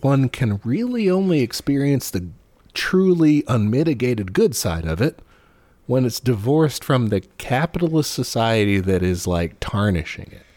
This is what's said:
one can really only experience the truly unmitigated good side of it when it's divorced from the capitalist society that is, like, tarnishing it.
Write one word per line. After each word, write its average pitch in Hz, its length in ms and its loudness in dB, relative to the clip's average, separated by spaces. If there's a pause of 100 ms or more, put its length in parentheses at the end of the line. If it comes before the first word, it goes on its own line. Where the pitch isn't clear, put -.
one 135 280 2
can 104 340 -2
really 220 460 -2
only 185 320 2
experience 139 680 -2
the 90 180 -6 (460)
truly 170 760 4
unmitigated 120 840 0
good 190 220 2
side 82 300 -4
of 80 160 -2
it 110 180 0 (680)
when 127 200 0
it's 117 140 -4
divorced 127 640 0
from 127 260 0
the 101 120 0 (160)
capitalist 160 720 -2
society 113 680 0
that 92 240 0
is, 90 240 -2
like, 87 320 -2
tarnishing 98 720 -2
it. - 120 -20 (140)